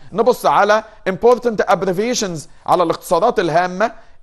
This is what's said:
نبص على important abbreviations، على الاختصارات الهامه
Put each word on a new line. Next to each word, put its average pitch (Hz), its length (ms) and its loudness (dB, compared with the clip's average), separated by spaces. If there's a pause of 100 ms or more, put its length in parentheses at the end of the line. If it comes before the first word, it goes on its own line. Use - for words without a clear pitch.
(100)
نبص 226 340 0
على 202 380 2 (260)
important 226 640 0
abbreviations، 190 680 -2 (260)
على 175 180 2
الاختصارات 175 560 -2
الهامه 180 520 -2 (320)